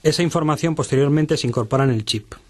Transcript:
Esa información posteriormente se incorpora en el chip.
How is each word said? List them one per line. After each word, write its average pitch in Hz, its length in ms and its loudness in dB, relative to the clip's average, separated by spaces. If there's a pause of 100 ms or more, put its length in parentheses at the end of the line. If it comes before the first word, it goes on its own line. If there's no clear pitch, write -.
Esa 156 200 2
información 160 540 0
posteriormente 143 600 2
se 127 120 -4
incorpora 120 340 0
en 135 80 2
el 110 140 -2
chip. - 300 -6 (160)